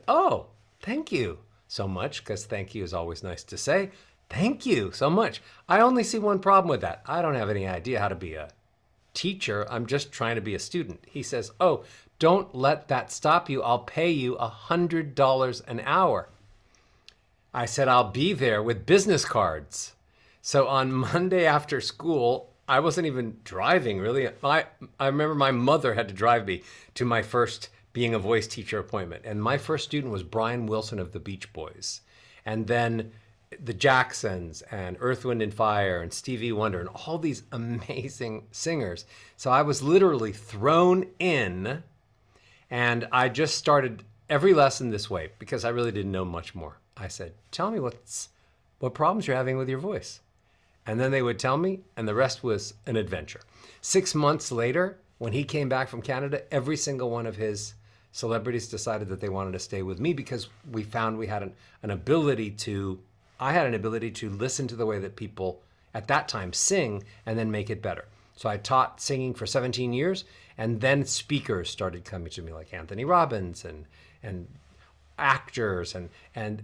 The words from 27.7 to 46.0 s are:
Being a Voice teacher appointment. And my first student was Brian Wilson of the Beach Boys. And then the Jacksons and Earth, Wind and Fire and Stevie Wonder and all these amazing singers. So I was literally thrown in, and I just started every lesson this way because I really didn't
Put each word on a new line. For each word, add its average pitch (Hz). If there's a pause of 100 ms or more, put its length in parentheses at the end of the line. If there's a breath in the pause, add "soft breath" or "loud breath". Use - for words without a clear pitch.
Being 117
a 110
Voice 107
teacher 107
appointment. 90
And 104
my 123
first 147
student 135
was 95
Brian 113
Wilson 110
of 87
the 95
Beach 95
Boys. - (420 soft breath)
And 110
then 113 (460 loud breath)
the 120
Jacksons 92
and 92
Earth, 127
Wind 120
and 104
Fire 104
and 82
Stevie 117
Wonder 104
and 90
all 160
these 156 (100)
amazing 117
singers. 127 (300 loud breath)
So -
I 135
was 147
literally 147
thrown 165 (120)
in, 127 (880 soft breath)
and 120
I 127
just 147
started 131 (240)
every 156
lesson 139
this 104
way 82
because 110
I 117
really 120
didn't 101